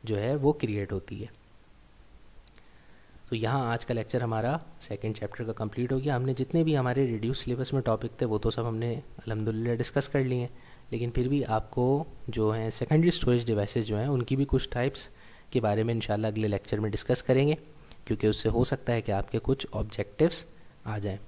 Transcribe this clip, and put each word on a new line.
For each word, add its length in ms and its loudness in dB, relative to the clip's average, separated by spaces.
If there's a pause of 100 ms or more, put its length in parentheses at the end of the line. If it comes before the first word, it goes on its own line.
जो 120 -2
है 200 0
वो 160 4
क्रिएट 400 -2
होती 240 -6
है। 120 -10 (2000)
तो 60 -2
यहाँ 360 0
आज 120 -2
का 100 -2
लेक्चर 280 -2
हमारा 380 0 (200)
सेकंड 360 -4
चैप्टर 280 -6
का 100 -4
कंप्लीट 380 -2
हो 60 2
गया। 180 0
हमने 180 0
जितने 300 2
भी 100 4
हमारे 320 2
रिड्यूस 340 0
सिलेबस 340 -2
में 80 2
टॉपिक 280 0 (100)
थे 40 2
वो 140 2
तो 120 2
सब 160 -2
हमने 280 -2
अल्हम्दुलिल्लाह 800 -2
डिस्कस 340 0
कर 160 0
लिए 160 0
हैं, 100 -4 (420)
लेकिन 180 -2
फिर 180 2
भी 140 2
आपको 640 0 (240)
जो 200 2
है 200 -2
सेकेंडरी 400 4
स्टोरेज 360 2
डिवाइसेस 380 2
जो 120 0
हैं 120 0
उनकी 280 0
भी 100 2
कुछ 260 0
टाइप्स 380 -2 (420)
के 80 4
बारे 240 4
में 100 2
इंशाल्लाह 360 0
अगले 180 0
लेक्चर 320 0
में 100 0
डिस्कस 320 0
करेंगे, 340 4 (500)
क्योंकि 220 2
उससे 200 2
हो 160 4
सकता 280 0
है 100 2
कि 100 -2
आपके 280 0
कुछ 340 0
ऑब्जेक्टिव्स 720 0 (400)
आ 120 -4
जाएं। 300 -4